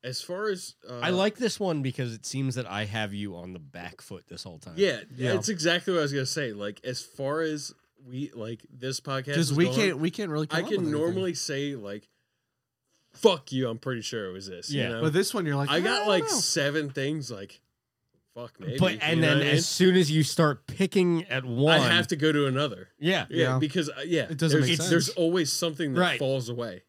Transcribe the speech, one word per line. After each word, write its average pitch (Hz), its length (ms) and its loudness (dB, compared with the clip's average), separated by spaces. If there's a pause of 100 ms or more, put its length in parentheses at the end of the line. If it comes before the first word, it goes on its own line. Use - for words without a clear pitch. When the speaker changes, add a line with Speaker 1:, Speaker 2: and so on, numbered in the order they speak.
Speaker 1:
as 127 160 -8
far 202 280 -6
as, 185 260 -8 (120)
uh, 120 120 -12
Speaker 2:
I 156 100 0
like 190 280 2
this 240 220 -2
one 175 220 0
because 127 320 -4
it 113 140 -14
seems 131 280 -2
that 117 140 -6
I 104 160 -2
have 104 280 -4
you 101 220 -6
on 90 180 -12
the 90 60 -12
back 87 420 -16
foot - 260 -16
this 85 160 -16
whole 82 160 -16
time. 85 180 -16
Speaker 1:
Yeah, 170 220 0 (180)
Speaker 3:
Yeah. 127 160 0
Speaker 1:
that's 110 160 0
exactly 170 440 0
what 170 60 2
I 151 40 2
was 139 100 -2
gonna 139 140 -2
say. 135 260 -4
Like, 101 320 -8
as 127 160 -6
far 143 400 -4
as 151 320 -6 (340)
we, 131 280 -8
like, 113 260 -10 (100)
this 131 280 -8
podcast 135 340 -6
Speaker 3:
'Cause 151 180 2
Speaker 1:
is - 20 0
Speaker 3:
we 160 120 4
Speaker 1:
going, 160 100 0
Speaker 3:
can't, 123 220 2
we 160 140 0
can't 190 200 -6
really 151 140 -2
come 156 140 -2
Speaker 1:
I - 20 -2
Speaker 3:
up 202 80 -4
Speaker 1:
can 208 140 0
Speaker 3:
with 160 100 0
anything. 147 80 0
Speaker 1:
normally 175 320 -2
say, 143 420 -4
like, 104 320 -12 (1040)
"Fuck 180 380 2
you, 131 180 -2
I'm 113 100 -8
pretty 123 220 -6
sure 107 280 -8
it - 40 -12
was 95 140 -12
this," 90 220 -12
you 143 120 -2
Speaker 2:
Yeah. 107 80 -2
Speaker 1:
know? 113 120 -4
Speaker 3:
But 156 120 2
this 190 200 2
one, 196 120 -2
you're 143 100 0
like, 139 140 0
Speaker 1:
I 147 80 2
Speaker 3:
"I - 40 2
Speaker 1:
got, 226 180 0
Speaker 3:
don't 214 80 -2
Speaker 1:
like, 190 160 4
Speaker 3:
know." - 60 -4 (100)
Speaker 1:
seven 147 500 0
things, 139 420 -4
like, 101 300 -14 (760)
fuck, - 240 -16
maybe, 143 180 -6
Speaker 2:
But, 180 160 4
Speaker 1:
you 107 80 -8
Speaker 2:
and 160 200 2
Speaker 1:
know 160 80 6
Speaker 2:
then 151 80 6
Speaker 1:
what 139 80 4
I 143 40 2
mean? 135 80 4
Speaker 2:
as 170 100 2
soon 180 280 6
as 165 160 6
you 156 100 4
start 147 460 2
picking 180 580 2
at 127 200 -4
one 139 340 4
Speaker 1:
I 127 160 4
have - 140 2
to 170 60 -2
go 156 160 2
to 147 140 4
another. 131 440 -2 (100)
Speaker 2:
Yeah. 160 300 0
Speaker 1:
Yeah, 151 80 -4 (160)
Speaker 3:
Yeah. 131 60 2
Speaker 1:
because, 151 300 0
uh, 135 160 -10
yeah, 160 240 0
Speaker 3:
It 160 80 -6
doesn't 156 220 4
Speaker 1:
there's, 127 100 4
Speaker 3:
make 160 80 4
sense. 139 120 0
Speaker 1:
there's 165 200 4
always 170 420 2
something 156 420 -4
that 170 60 2
Speaker 2:
Right. 175 200 2
Speaker 1:
falls 131 300 0
away. 117 400 -8